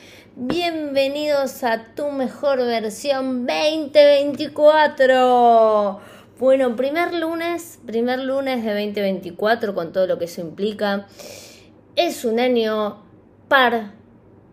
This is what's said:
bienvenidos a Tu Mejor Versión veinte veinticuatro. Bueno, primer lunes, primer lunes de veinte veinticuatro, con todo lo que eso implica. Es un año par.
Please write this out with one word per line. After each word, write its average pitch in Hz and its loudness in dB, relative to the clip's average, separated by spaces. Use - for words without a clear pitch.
bienvenidos 285 -2
a 226 -4
Tu 294 -6
Mejor 269 -2
Versión 247 -4
veinte 311 2
veinticuatro. 254 4
Bueno, 262 2
primer 311 -2
lunes, 330 -6
primer 240 -2
lunes 262 -4
de 208 -2
veinte 208 -4
veinticuatro, 196 -2
con 165 -6
todo 190 0
lo 170 -2
que 170 -6
eso 170 -10
implica. 202 -6
Es 330 -2
un 226 -2
año 220 -2
par. 233 2